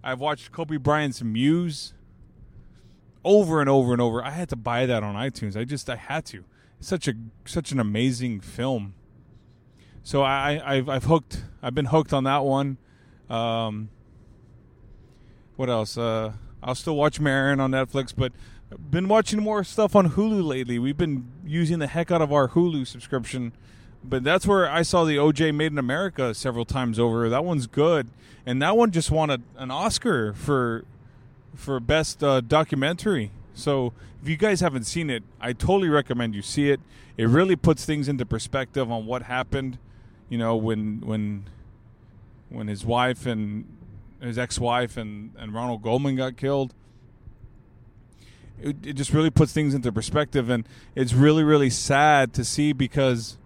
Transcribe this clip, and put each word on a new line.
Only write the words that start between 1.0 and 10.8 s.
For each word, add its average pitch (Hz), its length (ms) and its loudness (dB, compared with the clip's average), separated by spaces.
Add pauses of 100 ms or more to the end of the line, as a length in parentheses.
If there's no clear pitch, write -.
Muse. 143 720 0 (1300)
Over 175 360 6
and 139 80 2
over 131 240 4
and 120 80 2
over. 117 240 0
I 139 60 -8
had 165 200 -8
to 135 60 -6
buy 120 300 -2
that 117 160 0
on 104 120 -6
iTunes. 107 420 -6
I 117 80 -4
just, 135 240 -8
I 120 80 -6
had 151 300 -8
to. 95 180 -18 (340)
It's - 100 -16
such 175 200 -2
a, 117 60 -2 (300)
such - 280 -6
an 131 80 0
amazing 117 600 0
film. 113 540 -6 (1080)
So 139 200 0
I, 139 320 0
I, 139 220 -4
I've, 131 120 -2